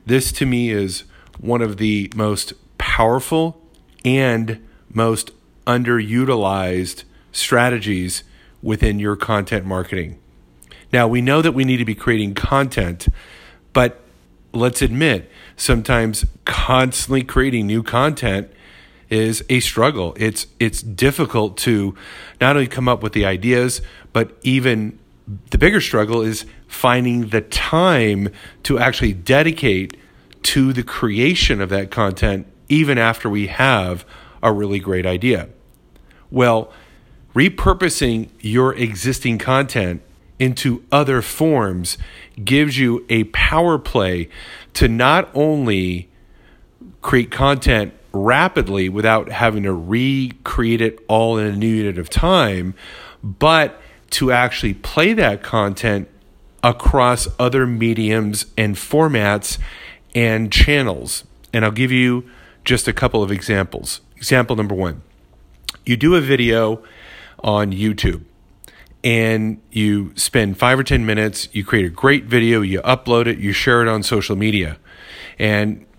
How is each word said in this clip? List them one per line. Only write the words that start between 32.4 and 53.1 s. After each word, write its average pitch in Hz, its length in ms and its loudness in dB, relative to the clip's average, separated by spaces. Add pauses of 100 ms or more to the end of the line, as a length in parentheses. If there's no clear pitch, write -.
even 143 280 2
after 113 320 0
we 104 180 -2
have 95 560 0 (380)
a 113 100 4
really 101 280 -2
great 92 260 -2
idea. 92 420 -2 (840)
Well, 117 420 2 (600)
repurposing 156 920 0 (100)
your 127 340 0
existing 117 640 -4
content 120 640 -2 (380)
into 127 500 -2
other 135 320 2
forms 107 760 -2 (480)
gives 135 340 2
you 120 300 0
a 113 160 2
power 160 520 2
play 92 520 -2 (440)
to - 140 4
not 127 460 2
only 110 760 0 (960)
create 123 280 2
content 131 640 0 (200)
rapidly 101 760 0
without 107 420 0
having 107 340 0
to 98 100 -2
recreate 117 1040 -2
it 113 180 -2 (120)
all 113 280 2
in 107 80 0
a 101 120 -2
new 107 100 0
unit 107 300 -2
of 85 120 -6
time, 107 640 2 (480)